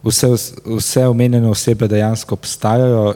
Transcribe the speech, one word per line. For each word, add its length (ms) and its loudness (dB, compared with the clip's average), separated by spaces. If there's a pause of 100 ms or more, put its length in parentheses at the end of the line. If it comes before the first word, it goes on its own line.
vse 240 0
os-, 260 0 (120)
vse 420 0
omenjene 420 2
osebe 380 0
dejansko 480 -2
obstajajo 800 0